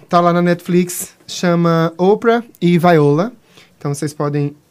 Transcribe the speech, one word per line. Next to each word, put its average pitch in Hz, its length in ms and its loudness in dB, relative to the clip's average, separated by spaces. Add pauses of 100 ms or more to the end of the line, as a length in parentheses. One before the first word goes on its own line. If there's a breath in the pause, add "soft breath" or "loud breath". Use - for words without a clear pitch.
tá 175 120 2
lá 175 120 2
na 175 100 0
Netflix, 175 720 -2 (120)
chama 170 680 0
Oprah 220 460 0 (180)
e 175 180 2
Viola. 160 540 2 (460 soft breath)
Então 143 160 -6
vocês 147 180 -8
podem 147 420 -6 (160)